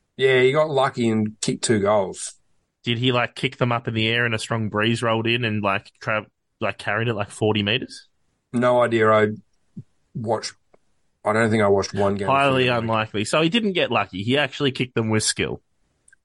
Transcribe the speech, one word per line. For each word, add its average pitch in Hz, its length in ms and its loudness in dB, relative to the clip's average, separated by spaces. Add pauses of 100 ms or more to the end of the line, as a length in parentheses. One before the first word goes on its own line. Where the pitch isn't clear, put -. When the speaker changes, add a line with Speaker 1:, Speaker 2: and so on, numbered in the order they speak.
(180)
Speaker 1:
Yeah, 131 240 4
he 127 100 4
got 156 180 2
lucky 131 400 0
and 110 320 -2
kicked - 220 -4
two 110 160 2
goals. 98 560 0 (480)
Speaker 2:
Did 117 140 -2
he, 127 140 0
like, 120 220 0
kick - 240 -6
them 123 140 0
up 117 160 -4
in 117 60 -4
the 110 140 0
air 120 180 0
and 113 100 -2
a 107 40 -4
strong 110 300 -4
breeze 113 320 0
rolled 113 260 0
in 120 160 0
and, 107 200 -2
like, 98 360 -2
tra-, 107 280 -4 (320)
like, 101 180 -4
carried 110 300 -4
it, 120 60 0
like, 104 180 -6
forty 104 320 0
meters? - 440 -4 (460)
Speaker 1:
No 123 280 2
idea. 113 280 2
I 107 180 4 (880)
watched, 110 400 -6 (720)
I 107 100 0
don't 113 160 2
think 107 140 4
I 101 40 4
watched 98 260 2
one 98 220 0
game. 98 120 -6
Speaker 2:
Highly 135 400 2
unlikely. 110 580 -2
So 156 160 0
he 165 80 2
didn't 214 240 0
get 143 180 0
lucky. 101 320 -2
He 123 140 0
actually 143 340 0
kicked 127 240 -4
them 113 140 0
with 110 140 2
skill. 67 380 -4 (640)